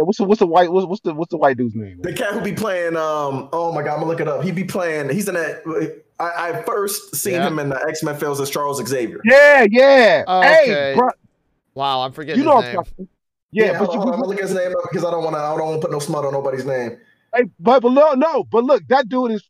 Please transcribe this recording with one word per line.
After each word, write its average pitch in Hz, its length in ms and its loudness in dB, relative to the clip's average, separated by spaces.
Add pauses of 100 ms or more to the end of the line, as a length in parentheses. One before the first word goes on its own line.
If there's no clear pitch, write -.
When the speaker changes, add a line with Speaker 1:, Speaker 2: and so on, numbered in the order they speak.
Speaker 1:
What's 196 120 -2
the, 226 60 -2
what's 196 140 2
the 196 80 2
white, 170 240 4
what's, 185 160 0
what's 180 160 -8
the, 170 120 -4
what's 160 160 -6
the 170 80 -6
white 139 180 2
dude's 117 180 -4
name? 98 280 -12
Speaker 2:
the 175 100 -6
cat 202 220 -6
who 226 60 -6
be 196 120 -6
playing, 175 440 -4
um, 147 560 -4
oh 165 200 -4
my 147 100 -4
God, 151 120 -4
I'm 151 60 -6
gonna 160 60 -4
look 165 140 -4
it 151 80 -4
up. 131 160 -4
He 185 80 -4
be 185 120 -4
playing, 160 460 -4
he's 196 180 -4
in 180 60 -4
that, 160 680 -6 (180)
I, 170 300 -6
I 160 120 -8
first 202 540 -6
seen 190 180 -6
Speaker 3:
Yeah. 143 140 0
Speaker 2:
him 156 100 -4
in 143 120 -4
the 135 180 -6
X-Men 156 280 -6
films 147 240 -4
as 139 100 -6
Charles 143 360 -4
Xavier. 127 380 -4
Speaker 1:
Yeah, 277 460 8
yeah. 240 580 8
Speaker 3:
Okay. 277 380 6
Speaker 1:
Hey, 143 300 0
bro. 247 120 2 (680)
Speaker 3:
Wow, 135 280 -2
I'm 131 100 -6
forgetting 156 300 -4
Speaker 1:
You 320 60 -2
know 285 120 6
Speaker 3:
his 196 40 0
Speaker 1:
what - 20 -
I'm 240 80 -8
Speaker 3:
name. 175 100 -4
Speaker 1:
talking, - 240 -16 (440)
yeah, 214 120 2
Speaker 2:
Yeah, 185 80 2
Speaker 1:
but 170 60 -4
Speaker 2:
hold 196 100 0
Speaker 1:
you, - 60 -4
Speaker 2:
on, - 40 -4
hold 185 100 -2
on, 170 60 -2
I'm 220 60 -4
gonna 190 120 -4
look 202 80 -6
his 190 140 -4
name 180 180 -2
up 175 180 -4
because 175 140 -4
I 170 60 -2
don't 165 140 -4
wanna, 156 140 -4
I 151 180 -4
don't 156 100 -4
wanna 156 140 -4
put - 100 -4
no 147 80 -6
smut 147 260 -4
on 139 80 -4
nobody's 135 340 -4
name. 123 320 -6 (360)
Speaker 1:
Hey, 247 100 0 (140)
but, 240 220 4
but 247 120 2
no, 294 220 6
no, 269 300 0
but 214 200 0
look, 254 240 2
that 254 200 2
dude 247 240 -2
is 208 180 -6